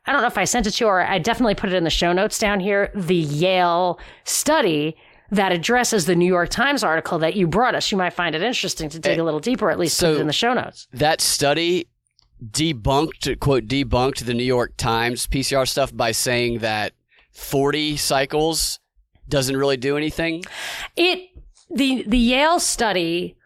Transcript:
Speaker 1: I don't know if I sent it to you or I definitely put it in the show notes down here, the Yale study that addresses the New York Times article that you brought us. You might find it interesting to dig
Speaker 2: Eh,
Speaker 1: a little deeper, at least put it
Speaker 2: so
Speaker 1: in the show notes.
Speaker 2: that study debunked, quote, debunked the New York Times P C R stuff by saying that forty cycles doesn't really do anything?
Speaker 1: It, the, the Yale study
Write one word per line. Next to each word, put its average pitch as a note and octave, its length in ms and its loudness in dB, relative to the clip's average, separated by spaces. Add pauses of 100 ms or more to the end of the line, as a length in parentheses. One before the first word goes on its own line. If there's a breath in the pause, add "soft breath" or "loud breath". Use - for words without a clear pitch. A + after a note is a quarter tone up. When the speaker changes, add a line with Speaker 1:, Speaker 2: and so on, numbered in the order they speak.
Speaker 1:
I - 60 -2
don't - 80 2
know - 80 2
if - 100 -4
I F#3+ 60 2
sent A3 240 0
it G3+ 40 -4
to - 120 -2
you A3 40 4
or F#3 120 4
I F#3 180 0
definitely G#3+ 360 2
put G3 180 -4
it - 20 0
in F3+ 80 2
the D#3+ 80 0
show F3 220 2
notes G3 260 0
down G3+ 220 0
here, G3+ 340 0
the F#3 220 0
Yale F3 840 2 (260 loud breath)
study E3 720 0 (360 soft breath)
that G3 180 2
addresses G#3+ 540 0
the F3+ 100 2
New F3 120 4
York F3 240 2
Times C4 340 0
article D#3+ 360 0
that D#3+ 140 0
you F#3 140 0
brought G#3+ 260 2
us. - 160 -2
You G#3 80 0
might F3+ 140 0
find E3+ 240 -4
it D#3+ 60 -2
interesting F#3 480 -4
to D#3+ 100 -14
dig D3 180 0
Speaker 2:
Eh, E3 40 0
Speaker 1:
a - 20 0
little D#3 160 -2
deeper, G#3+ 300 0
at - 80 0
least E3 200 0
put E3+ 120 2
it D#3 60 4
Speaker 2:
so D#3 40 0
Speaker 1:
in D3+ 80 0
the D3 60 -2
show A#3+ 180 0
notes. - 400 -6
Speaker 2:
that D3 300 0
study E3 680 0 (560)
debunked, C3+ 960 -2
quote, C3 260 2
debunked B2+ 600 0
the A#2+ 80 -2
New A#2+ 100 0
York B2 320 0
Times A#2 500 0
P C3+ 160 -2
C C3+ 140 -2
R C3 100 2
stuff B2 300 -2
by A#2 160 0
saying A#2+ 460 0
that G#2+ 340 -2 (400 soft breath)
forty D3 640 -2
cycles D3+ 800 0 (500)
doesn't C3+ 280 0
really C#3 220 2
do C#3 180 0
anything? D#3+ 480 -4 (500 loud breath)
Speaker 1:
It, F4+ 360 0 (400)
the, C4 360 0
the A3 120 2
Yale C4+ 420 4
study F3+ 840 -2